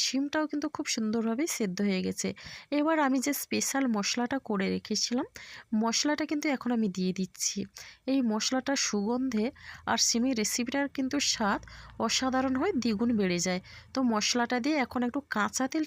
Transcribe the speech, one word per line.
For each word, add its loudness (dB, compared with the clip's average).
শিমটাও 0
কিন্তু -2
খুব -4
সুন্দরভাবেই 0
সেদ্ধ -2
হয়ে 2
গেছে। -2
এবার 2
আমি 2
যে 2
স্পেশাল 0
মশলাটা -2
করে 0
রেখেছিলাম, -2
মশলাটা 2
কিন্তু -2
এখন -2
আমি 2
দিয়ে 2
দিচ্ছি। -4
এই 2
মশলাটার 0
সুগন্ধে 0
আর 2
শিমের 2
রেসিপিটার 0
কিন্তু 0
স্বাদ 0
অসাধারণ 2
হয়, 2
দ্বিগুণ 2
বেড়ে 2
যায়। 0
তো -4
মশলাটা 2
দিয়ে 2
এখন -2
একটু -2
কাঁচা 0
তেল 0